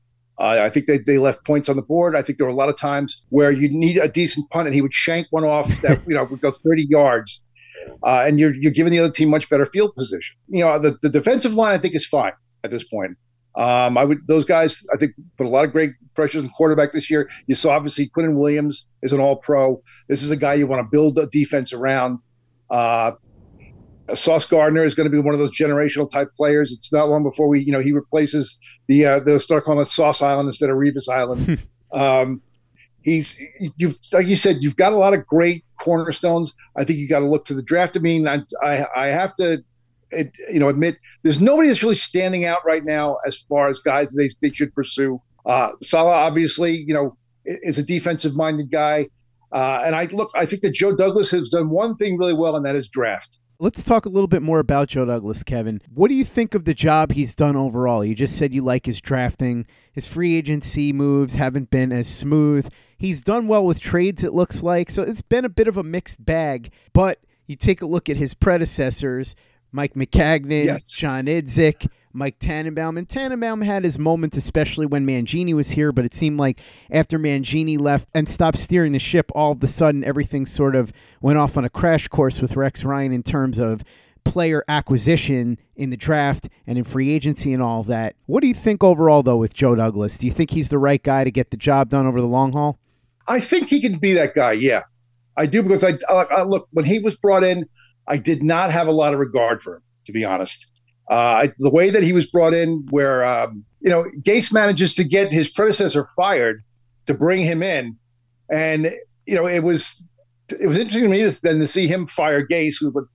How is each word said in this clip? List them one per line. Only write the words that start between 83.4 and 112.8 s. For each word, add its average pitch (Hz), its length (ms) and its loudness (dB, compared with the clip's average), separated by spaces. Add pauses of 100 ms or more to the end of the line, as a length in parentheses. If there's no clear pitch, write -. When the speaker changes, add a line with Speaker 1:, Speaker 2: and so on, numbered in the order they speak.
Speaker 2:
of 110 240 -2 (420)
player 160 420 0
acquisition 131 920 0 (180)
in 139 140 -6
the 123 80 -6
draft 143 520 -2 (180)
and 120 100 -4
in 123 60 -2
free 131 260 -2
agency 147 420 -2
and 127 120 0
all 117 160 -2
of 104 80 -6
that. 113 280 -4 (120)
What 214 140 0
do 277 60 4
you 247 60 2
think 214 300 0
overall, 156 400 6
though, 123 140 4
with 113 180 -2
Joe 127 180 4
Douglas? 107 460 0
Do 123 80 -4
you 120 60 -4
think 160 180 -2
he's 151 180 -2
the 147 80 0
right 139 240 2
guy 135 220 0
to 131 80 0
get 123 180 -2
the 123 80 -10
job 135 320 2
done 135 160 2
over 127 160 0
the 120 60 0
long 127 240 0
haul? 147 260 -2 (500)
Speaker 1:
I 247 120 0
think 349 300 -2
he 285 100 2
can 196 180 0
be 190 160 2
that 156 200 2
guy, 123 200 2
yeah. 113 280 0 (560)
I 151 80 0
do, 170 160 2
because 190 220 2
I, 185 80 4 (180)
I, 185 140 4
I 185 180 2
look, 185 300 -2
when 156 140 0
he 202 140 2
was 208 160 -2
brought 190 280 2
in, 180 220 0 (420)
I 143 100 -2
did 139 260 -2
not 165 280 2
have 170 160 0
a 160 40 2
lot 151 220 2
of 139 60 -2
regard 117 420 -2
for 90 140 -16
him, - 80 -20 (240)
to 104 40 -16
be 110 140 -2
honest. 92 440 -4 (400)
Uh, - 40 0
I, 120 460 2
the 135 100 2
way 175 220 4
that 202 120 2
he 175 100 0
was 175 140 2
brought 165 260 2
in, 165 360 -2
where, 139 340 0
um, 117 400 -2 (160)
you 185 100 -6
know, 170 160 0 (180)
Gase 214 280 0
manages 202 440 2
to 185 80 0
get 185 280 0
his 156 180 0
predecessor 180 580 0 (100)
fired 123 460 0 (420)
to 151 80 -2
bring 175 320 0
him 165 160 -2
in. 135 340 -4 (560)
And, 156 400 -2 (360)
you 196 80 -2
know, 170 120 2
it 175 160 0
was, 165 400 -2 (560)
it 202 80 0
was 160 120 0
interesting 226 240 -2
to 214 60 4
me 196 140 2
then 165 360 0
to 151 80 0
see 180 200 0
him 175 200 -2
fire 147 380 0
Gase, 156 360 -2